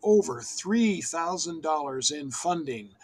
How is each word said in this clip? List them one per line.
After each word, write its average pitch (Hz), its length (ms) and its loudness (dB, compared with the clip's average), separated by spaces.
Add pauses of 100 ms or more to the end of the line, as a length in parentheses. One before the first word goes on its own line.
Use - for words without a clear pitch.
over 190 360 6
three 208 600 2
thousand 170 640 -4
dollars 143 500 0
in 143 180 -8
funding 131 600 -4 (140)